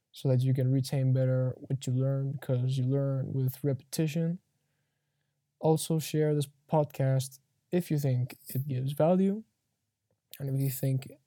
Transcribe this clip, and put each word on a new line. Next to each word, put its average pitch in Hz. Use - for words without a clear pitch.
so -
that 127
you 131
can 127
retain 135
better 127
what 139
you 123
learn, 135
'cause 131
you 127
learn 135
with 131
repetition. 160
Also 160
share 151
this 147
podcast 135
if 180
you 147
think 127
it 139
gives 135
value, 190
and 139
if 135
you 135
think, 131